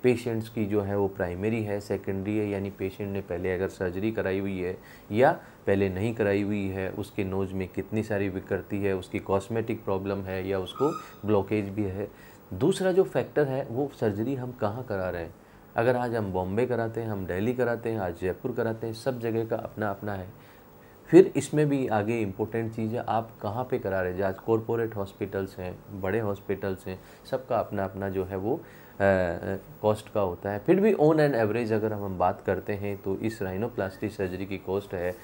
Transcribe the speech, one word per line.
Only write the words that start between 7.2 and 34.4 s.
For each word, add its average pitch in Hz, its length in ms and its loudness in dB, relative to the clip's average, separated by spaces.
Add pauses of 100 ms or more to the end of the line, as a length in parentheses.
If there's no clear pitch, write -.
नोज 95 280 -2
में 95 160 -4
कितनी 107 340 -2
सारी 101 260 0
विकृति 95 500 -4
है, 98 180 2
उसकी 92 220 -4
कॉस्मेटिक 110 640 -2
प्रॉब्लम 98 340 -2
है 95 300 -4
या 98 100 0
उसको 123 340 0 (340)
ब्लॉकेज 104 420 2
भी 101 140 -4
है। 98 280 -4 (440)
दूसरा 185 380 2
जो 185 120 6
फैक्टर 147 420 0
है 135 240 -2
वो 135 200 -2 (100)
सर्जरी 113 340 0
हम 127 180 -6
कहाँ 117 320 -2
करा 95 260 -2
रहे 87 120 -4
हैं। 82 120 -10 (420)
अगर 123 200 4
आज 123 180 0
हम 104 180 0
बॉम्बे 95 340 0
कराते 113 340 -2
हैं, 113 80 -4
हम 98 180 -4
दिल्ली 98 280 0
कराते 117 360 0
हैं, 113 80 -2
आज 90 220 -2
जयपुर 92 320 -2
कराते 113 340 -2
हैं, 113 80 -6
सब 123 260 -4
जगह 113 240 0
का 113 120 -2
अपना 107 340 -4
अपना 104 220 -6
है। 95 420 -12 (520)
फिर 190 300 10
इसमें 151 320 2
भी 139 180 0
आगे 107 340 2
इंपॉर्टेंट 110 520 -2
चीज़ 113 220 -2
है 120 140 -4
आप 110 220 0 (120)
कहाँ 110 220 -4
पे 127 140 -2
करा 95 240 0
रहे 90 100 0
हैं। 92 100 -2
आज 95 120 0
कॉरपोरेट 113 640 0
हॉस्पिटल्स 98 600 -4
हैं, 95 420 -10
बड़े 95 200 0
हॉस्पिटल्स 98 640 -4
हैं, 92 140 -8 (300)
सबका 127 260 -2
अपना 98 280 0
अपना 98 240 -4
जो 95 160 0
है 95 120 -4
वो, 107 200 0
अ, 170 40 -4
अ, 95 960 2 (260)
कॉस्ट 107 260 2
का 107 120 0
होता 95 300 0
है। 104 80 -2
फिर 185 220 6
भी 214 140 6
on 156 200 8
an 147 200 4
average 110 380 2
अगर 107 200 2
हम, 101 120 -4
हम 95 140 -4
बात 90 220 2
करते 95 320 0
हैं 101 300 -4
तो 95 140 -2
इस 107 260 -2
rhinoplasty 98 680 -4
सर्जरी 92 360 -4